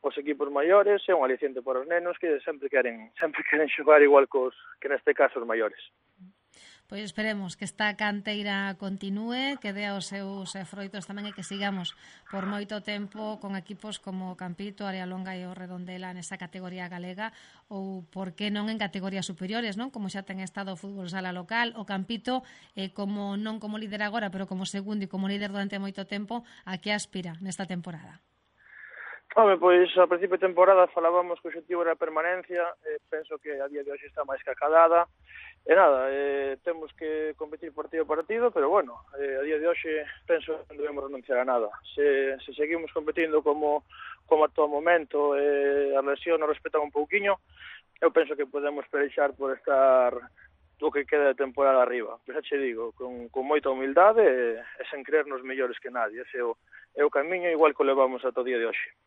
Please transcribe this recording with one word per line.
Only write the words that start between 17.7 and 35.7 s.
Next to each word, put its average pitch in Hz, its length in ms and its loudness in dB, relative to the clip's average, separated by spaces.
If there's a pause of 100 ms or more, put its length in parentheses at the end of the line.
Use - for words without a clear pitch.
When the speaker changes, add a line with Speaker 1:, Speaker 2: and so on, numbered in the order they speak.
Speaker 2:
ou, 190 400 -10
por 185 240 -10
que 208 160 -4
non, 208 160 -4
en 220 80 -6
categorías 190 480 -6
superiores, 202 560 -6
non? 262 80 -8
Como 196 240 -8
xa 196 160 -10
ten 190 160 -8
estado 190 320 -10
o - 20 -20
fútbol 196 300 -10
sala 185 240 -6
local, 226 400 -4
o 214 160 -10
Campito, 233 560 -4 (320)
eh, 190 160 -8
como, 202 400 -6
non 220 240 -6
como 214 240 -8
líder 208 240 -6
agora, 208 240 -4
pero 190 160 -6
como 185 240 -6
segundo 202 320 -4
e 190 80 -6
como 190 160 -4
líder 202 240 -4
durante 196 320 -4
moito 196 240 -8
tempo, 214 400 -8 (240)
a 185 80 -8
que 208 160 -4
aspira 180 480 -6
nesta 190 240 -8
temporada? 165 560 -12 (1160)
Speaker 1:
Home, 202 200 8
pois, 180 400 8
a 180 100 8
principio 180 300 0
de 185 100 2
temporada 185 400 8
falábamos 175 540 0
que 170 80 -10
o - 20 -10
obxectivo 170 320 -4
era 165 80 2
a 160 80 -2
permanencia, 175 720 -2 (160)
eh, 151 240 -8
penso 156 240 -8
que 147 240 -10
a 139 80 -4
día 143 160 -8
de 143 80 -8
hoxe 143 160 -12
está 151 160 -8
máis 135 160 -6
que 135 140 -8
acadada, 165 580 6 (560)
e - 80 8